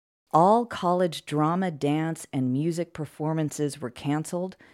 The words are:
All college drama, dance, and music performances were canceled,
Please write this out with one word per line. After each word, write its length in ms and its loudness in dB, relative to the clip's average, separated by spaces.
All 320 6
college 600 0
drama, 460 0
dance, 600 -2
and 220 0
music 400 -2
performances 880 -2
were 80 -6
canceled, 680 -4